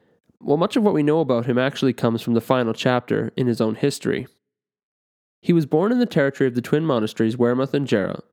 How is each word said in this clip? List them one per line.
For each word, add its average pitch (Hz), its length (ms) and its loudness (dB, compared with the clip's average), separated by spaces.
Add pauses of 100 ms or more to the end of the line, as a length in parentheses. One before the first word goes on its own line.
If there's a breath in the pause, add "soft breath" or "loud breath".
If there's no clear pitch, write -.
(440)
Well, 147 120 2
much 175 180 -2
of 233 80 2
what 202 120 2
we 151 100 2
know 151 160 2
about 123 260 0
him 123 100 0
actually 131 360 0
comes 113 280 0
from 120 140 -2
the 113 60 4
final 117 340 0
chapter 117 600 -2
in 131 100 0
his 117 140 0
own 110 160 0
history. 127 500 -4 (1120)
He - 120 0
was 165 140 4
born 180 260 2
in 247 80 0
the 240 40 4
territory 139 440 0
of 120 80 -2
the 123 40 0
twin 151 240 -2
monasteries 113 520 0
Wearmouth 123 360 0
and 143 140 -2
Jarrow - 460 -2